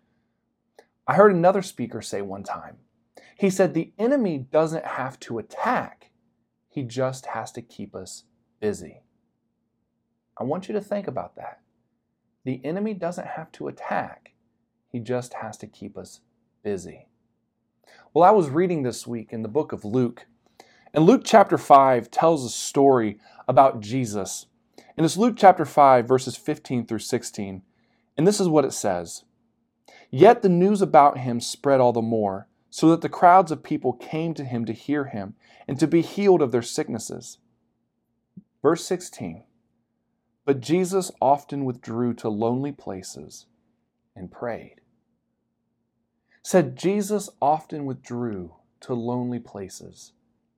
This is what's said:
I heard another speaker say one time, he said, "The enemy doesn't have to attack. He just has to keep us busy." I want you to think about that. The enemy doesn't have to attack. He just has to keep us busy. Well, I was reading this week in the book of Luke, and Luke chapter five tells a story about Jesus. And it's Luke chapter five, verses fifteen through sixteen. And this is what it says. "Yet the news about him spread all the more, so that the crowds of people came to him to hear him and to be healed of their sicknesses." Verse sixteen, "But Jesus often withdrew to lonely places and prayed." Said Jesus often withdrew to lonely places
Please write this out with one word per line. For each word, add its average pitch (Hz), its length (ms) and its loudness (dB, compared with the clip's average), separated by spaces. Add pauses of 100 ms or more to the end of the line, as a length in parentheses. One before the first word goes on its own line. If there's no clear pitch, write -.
(1080)
I 127 80 -4
heard 202 200 6
another 180 260 2
speaker 117 400 -10
say 101 220 -8
one 98 200 -12
time, - 360 -14 (580)
he 196 140 0
said, 180 240 0
"The 160 240 -4
enemy 220 400 -2
doesn't 156 480 -2
have 131 340 -8
to 117 180 -10
attack. - 720 -6 (580)
He 147 140 -8
just 127 440 -6
has 110 260 -10
to 120 100 -14
keep - 320 -18
us 95 300 -16 (360)
busy." 92 420 -8 (1400)
I 110 60 -10
want 170 240 -6
you 214 60 -8
to 202 60 -4
think 202 260 -8
about 95 300 -10
that. - 240 -18 (840)
The 131 200 -8
enemy 202 300 -6
doesn't 175 320 -8
have - 260 -14
to 147 160 -12
attack. - 640 -10 (560)
He 123 120 -10
just 123 340 -6
has 110 240 -14
to 107 80 -16
keep 101 320 -16
us 92 220 -18 (420)
busy. 87 460 -10 (1080)
Well, 160 100 6
I 190 60 8
was 190 180 4
reading 165 340 -2
this 120 240 -6
week 117 280 -10
in 113 80 -8
the 110 60 -8
book 151 240 -4
of 101 120 -12
Luke, 120 420 -4 (680)
and 151 100 4
Luke 233 200 6
chapter 196 340 6
five 135 520 6
tells 160 340 2
a 117 40 -6
story 127 720 2 (280)
about 135 340 4
Jesus. 104 680 -6 (500)
And 160 80 0
it's 165 120 0
Luke 240 200 2
chapter 185 280 8
five, 131 420 6
verses 131 300 0
fifteen 135 500 -6
through 107 140 -6
sixteen. 98 600 -8 (540)
And 160 100 2
this 208 140 2
is 185 80 2
what 151 160 4
it - 80 -4
says. 87 520 -6 (840)
"Yet 214 320 6
the 202 60 4
news 185 320 2
about 147 380 6
him 123 220 -6
spread 135 400 0
all 123 120 4
the 117 80 -2
more, 107 460 -4 (240)
so - 200 2
that 165 100 2
the 147 80 -6
crowds 180 420 6
of 135 140 -6
people 143 280 -4
came 160 420 -8
to 143 100 -10
him 123 200 -6
to 110 80 -6
hear 143 340 -4
him 104 280 -12 (320)
and 131 140 -6
to 156 80 4
be 165 120 4
healed 190 400 4
of 131 120 2
their 120 100 0
sicknesses." - 760 -8 (1200)
Verse 165 220 2
sixteen, 113 580 -10 (1000)
"But 135 160 0
Jesus 180 500 0 (100)
often 139 440 0
withdrew 120 500 -4
to 120 140 -6
lonely 117 440 -2
places - 720 -16 (680)
and 90 160 -16
prayed." - 500 -12 (1600)
Said 139 360 2
Jesus 202 540 -4 (120)
often 151 440 -2
withdrew 120 680 -8 (260)
to - 140 -8
lonely 120 460 -6
places 92 720 -18 (460)